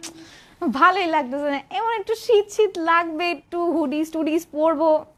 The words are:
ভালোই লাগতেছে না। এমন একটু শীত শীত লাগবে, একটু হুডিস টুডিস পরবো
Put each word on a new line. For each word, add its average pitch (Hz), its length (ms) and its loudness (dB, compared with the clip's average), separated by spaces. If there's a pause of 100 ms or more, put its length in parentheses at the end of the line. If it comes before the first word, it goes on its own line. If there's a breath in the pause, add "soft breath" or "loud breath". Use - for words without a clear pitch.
(680 loud breath)
ভালোই 349 380 2
লাগতেছে 285 440 0
না। 277 80 -2 (100)
এমন 453 300 -2
একটু 427 160 -4
শীত 415 360 2
শীত 403 260 0
লাগবে, 330 540 0
একটু 339 400 -4
হুডিস 302 400 -2
টুডিস 320 400 -2
পরবো 311 540 2 (120)